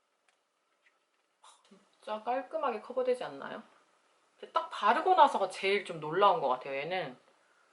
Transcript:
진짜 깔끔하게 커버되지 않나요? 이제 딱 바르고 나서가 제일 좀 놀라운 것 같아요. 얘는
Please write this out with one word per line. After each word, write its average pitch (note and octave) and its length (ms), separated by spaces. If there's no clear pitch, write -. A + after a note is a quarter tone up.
진짜 G#3+ 320
깔끔하게 C4 560
커버되지 B3 420
않나요? C#3+ 400
이제 - 160
딱 - 180
바르고 D#4 440
나서가 A#3 340
제일 G3 360
좀 E3+ 140
놀라운 E3 420
것 C#3 80
같아요. B2+ 260
얘는 E3 440